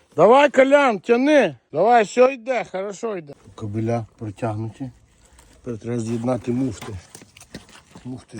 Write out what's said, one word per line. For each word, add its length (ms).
Давай, 320
Колян, 500
тяни! 560
Давай, 320
все 300
йде, 380
хорошо 460
йде. 160
Кобиля 500
протягнуті. 760
Тепер 260
треба 200
з'єднати 520
муфти. 420
Муфти 340